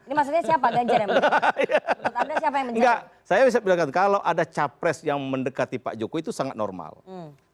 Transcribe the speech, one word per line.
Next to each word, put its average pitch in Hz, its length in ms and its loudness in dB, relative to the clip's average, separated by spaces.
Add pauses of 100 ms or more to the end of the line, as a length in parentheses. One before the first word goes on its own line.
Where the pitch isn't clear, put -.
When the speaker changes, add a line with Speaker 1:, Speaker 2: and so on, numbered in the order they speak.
Speaker 1:
Ini 254 80 -10
maksudnya 294 260 0
siapa? 311 300 2
Ganjar 240 320 2
yang 202 80 -2
menjauh? 269 220 4 (180)
Speaker 2:
<laughs> - 80 -6
Iya. 285 240 0
Speaker 1:
Menurut 233 320 -4
Anda 254 240 -4
siapa 294 160 -2
yang 269 160 -2
menjauh? 226 80 -2
Speaker 2:
Enggak, 240 200 4 (220)
saya 196 220 2
bisa 240 160 4
bilang, 175 320 2
kalau 196 320 2
ada 170 240 0
capres 156 560 -4
yang 143 160 -2
mendekati 131 560 -4
Pak 110 240 -8
Jokowi 151 240 -4
itu - 80 -6
sangat 135 240 -6
normal. 92 480 -8
Speaker 1:
Hmm. 175 320 -16 (180)